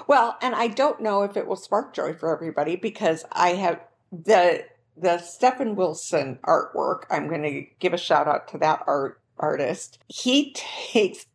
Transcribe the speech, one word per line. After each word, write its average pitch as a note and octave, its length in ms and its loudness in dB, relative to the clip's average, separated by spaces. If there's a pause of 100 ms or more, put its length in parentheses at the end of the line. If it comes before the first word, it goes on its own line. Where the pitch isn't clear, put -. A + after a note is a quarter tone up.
Well, A#3+ 340 4
and A#3+ 140 -2
I A#3+ 140 0
don't C4+ 320 0
know G3+ 220 2
if G3+ 120 -4
it - 120 -4
will F#3+ 100 -4
spark - 360 -2
joy D3+ 200 -4
for E3 200 -2
everybody D#3+ 440 -2
because F#3+ 560 -2
I F3 220 2
have F#3 260 -2 (280)
the, F3 540 4 (320)
the F3 220 0
Stephen A#3+ 580 0
Wilson D#3 720 -2
artwork. D3 640 0
I'm D3 180 -2
gonna D3 340 -4 (180)
give F3+ 140 0
a F3 40 -2
shout D3+ 320 2
out D3+ 200 -2
to F#3+ 100 -12
that D#3 280 2
art, C#3 320 -2 (180)
artist. D3 600 -2 (100)
He C#4 460 0
takes - 800 -2